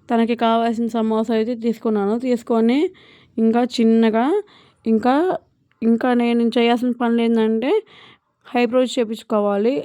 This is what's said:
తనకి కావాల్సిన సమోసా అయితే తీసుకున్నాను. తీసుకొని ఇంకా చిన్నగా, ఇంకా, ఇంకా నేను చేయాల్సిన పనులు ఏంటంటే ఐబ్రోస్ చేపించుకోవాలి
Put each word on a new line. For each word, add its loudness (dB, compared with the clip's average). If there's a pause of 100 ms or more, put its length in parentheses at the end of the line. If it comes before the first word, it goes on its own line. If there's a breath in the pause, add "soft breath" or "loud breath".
తనకి 0
కావాల్సిన 0
సమోసా -2
అయితే -2
తీసుకున్నాను. -2
తీసుకొని 0 (580 soft breath)
ఇంకా 2
చిన్నగా, 2 (600 soft breath)
ఇంకా, 0 (680)
ఇంకా 2
నేను 0
చేయాల్సిన 0
పనులు 0
ఏంటంటే 0 (760 loud breath)
ఐబ్రోస్ 0
చేపించుకోవాలి -2 (120)